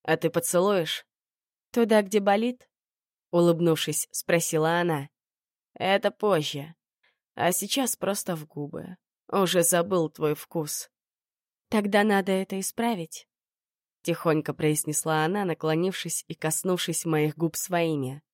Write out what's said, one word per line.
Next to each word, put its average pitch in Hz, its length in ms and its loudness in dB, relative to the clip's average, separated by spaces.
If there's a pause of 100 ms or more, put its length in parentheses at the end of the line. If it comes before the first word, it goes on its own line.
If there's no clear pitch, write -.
А 160 160 0
ты 165 140 -2
поцелуешь?" 180 720 0 (680)
"Туда, 220 300 4
где 202 200 0
болит?" — 214 460 0 (640)
улыбнувшись, 170 800 4
спросила 165 680 0
она. 156 300 -2 (680)
"Это 202 340 2
позже. 156 640 -2 (640)
А 165 160 0
сейчас 226 440 -2
просто 190 400 -4
в 151 120 -14
губы. 165 500 -12 (300)
Уже 180 340 2
забыл 170 480 2
твой 151 240 -2
вкус". - 560 -8 (800)
"Тогда 208 340 2
надо 196 280 2
это 190 280 -2
исправить", — - 680 -6 (760)
тихонько 160 500 0
произнесла 156 720 0
она, 196 200 -2
наклонившись 165 840 -2
и 165 60 -10
коснувшись 170 720 -2
моих 156 320 0
губ 160 180 -2
своими. 151 680 -4 (100)